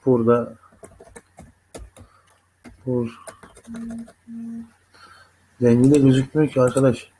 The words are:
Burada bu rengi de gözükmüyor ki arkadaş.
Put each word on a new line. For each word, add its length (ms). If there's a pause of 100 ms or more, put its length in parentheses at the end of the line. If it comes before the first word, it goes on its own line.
Burada 500 (2250)
bu 240 (2500)
rengi 340
de 40
gözükmüyor 500
ki 120
arkadaş. 580